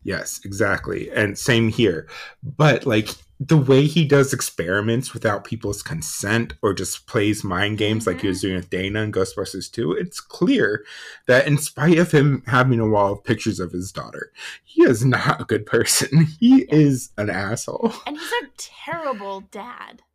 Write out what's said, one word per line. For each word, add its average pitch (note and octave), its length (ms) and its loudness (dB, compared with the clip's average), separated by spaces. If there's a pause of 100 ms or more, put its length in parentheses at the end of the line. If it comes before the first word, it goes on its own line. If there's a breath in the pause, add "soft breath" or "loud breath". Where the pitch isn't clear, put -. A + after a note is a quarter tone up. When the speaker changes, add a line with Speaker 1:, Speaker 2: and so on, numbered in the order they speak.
Speaker 1:
Yes, - 420 -8
exactly. G2 640 -4
And G#2 280 0
same A2+ 300 2
here. F#2+ 400 0 (340 loud breath)
But, - 440 2
like, A2 240 0 (280)
the D#3 180 2
way C3+ 300 6
he D#3 200 2
does C3+ 280 4
experiments G#2+ 800 -2
without G#2+ 300 -2
people's A2 380 -6
consent A2 800 -4
or G2+ 120 2
just - 320 -8
plays G#2+ 380 0
mind G2+ 340 -2
games A2 280 0
like F2+ 140 -2
he G2+ 80 -2
was F#2 100 -2
Speaker 2:
Mm-hmm. G#2 100 -4
Speaker 1:
doing F#2 80 -4
with F2 140 -8
Dana G2 320 -4
in G#2+ 100 -4
Ghostbusters F#2+ 580 -6
two, A#2 220 -4
it's - 280 -6
clear F3 640 -2 (420 loud breath)
that B2+ 200 4
in D3 100 2
spite D#3 420 2
of F3 140 2
him C#3+ 340 4
having B2+ 340 2
a A2 80 2
wall G2+ 240 4
of G2+ 120 -8
pictures G#2+ 360 -2
of F2+ 120 -6
his F#2 200 -8
daughter, C#2 380 -14 (340 loud breath)
he - 200 0
is A#2+ 200 2
not B2+ 360 0
a C3 40 -8
good G#2+ 200 -2
person. C3+ 680 2
<laughs> - 80 -10
He C4 240 8
Speaker 2:
Yeah. - 100 -2
Speaker 1:
is C#3+ 420 4
an G#2 140 -2
asshole. G2+ 640 -4 (140)
Speaker 2:
And D4 120 -10
he's E4 140 -8 (100)
a C#4+ 40 -14 (120)
terrible A3 920 -10
dad - 520 -18 (120)